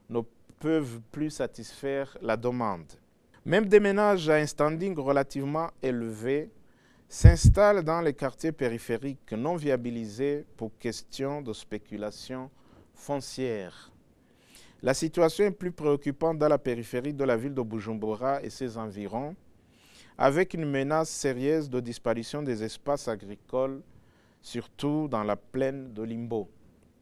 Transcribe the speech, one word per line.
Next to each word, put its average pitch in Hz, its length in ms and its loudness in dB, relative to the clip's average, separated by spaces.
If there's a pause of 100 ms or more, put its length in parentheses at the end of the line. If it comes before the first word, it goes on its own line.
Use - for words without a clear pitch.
ne 117 100 0 (400)
peuvent 147 420 0 (100)
plus 151 200 -4
satisfaire 135 920 -6
la 113 160 0
demande. 113 540 -2 (520)
Même 202 220 4
des 202 140 10
ménages 202 500 2
à 151 60 8
un 151 100 4
standing 160 520 0
relativement 139 760 0 (100)
élevé 120 720 -2 (580)
s'installent 196 760 8
dans 165 180 2
les 147 120 2
quartiers 147 380 -2
périphériques 123 800 -4
non 131 240 -2
viabilisés 127 920 -2 (120)
pour 110 200 -10
question 135 640 -6
de 120 100 -8
spéculation 107 1000 -10 (420)
foncière. 120 1000 -6 (920)
La 131 100 2
situation 160 520 2
est 196 60 2
plus 180 200 -6
préoccupante 151 680 0
dans 151 100 4
la 151 100 4
périphérie 123 560 -4
de 135 100 -2
la 123 140 4
ville 139 160 -4
de 131 80 -2
Bujumbura 110 840 -4
et 110 60 -8
ses 113 280 -8
environs, 110 580 -8 (840)
avec 151 360 4
une 165 120 -2
menace 143 440 0
sérieuse 139 600 0
de 127 100 -2
disparition 117 640 -4
des 117 200 -4
espaces 139 440 -4
agricoles, 123 720 -4 (600)
surtout 147 680 -4
dans 113 160 0
la 104 120 2
plaine 135 580 -4
de 104 100 -8
Limbo. 113 460 -4 (520)